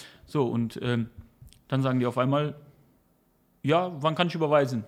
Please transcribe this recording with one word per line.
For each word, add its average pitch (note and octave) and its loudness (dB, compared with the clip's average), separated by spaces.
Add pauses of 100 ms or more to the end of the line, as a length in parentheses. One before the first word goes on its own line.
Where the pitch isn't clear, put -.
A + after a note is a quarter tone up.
(260)
So, C#3 0
und, A#2 -2
ähm, A#2 -2 (600)
dann C3+ 0
sagen B2+ 0
die A#2+ 0
auf A#2+ -4
einmal, C#3 0 (1080)
"Ja, F3 2 (100)
wann D#3 0
kann F3 0
ich E3 -6
überweisen?" C#3+ 2